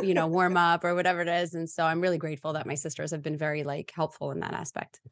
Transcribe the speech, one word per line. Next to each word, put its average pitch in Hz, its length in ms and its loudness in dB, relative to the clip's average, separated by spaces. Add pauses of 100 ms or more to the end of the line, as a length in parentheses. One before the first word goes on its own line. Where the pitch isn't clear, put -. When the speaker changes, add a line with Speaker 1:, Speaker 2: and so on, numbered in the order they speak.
Speaker 1:
you 190 120 2
know, 165 140 4
Speaker 2:
<laughs> - 20 0
Speaker 1:
warm 180 280 4
up 170 280 6
or 175 100 2
whatever 180 280 2
it 165 60 -2
is. 175 260 0
And 165 160 -4
so 170 140 0
I'm 160 160 2
really 180 180 2
grateful 156 340 -6
that 151 140 -6
my 143 80 -4
sisters 151 380 -6
have 156 100 -6
been 156 160 -4
very, 151 260 -2
like, 143 300 -6
helpful 151 360 -4
in 156 100 -6
that - 120 -4
aspect. - 480 -8 (120)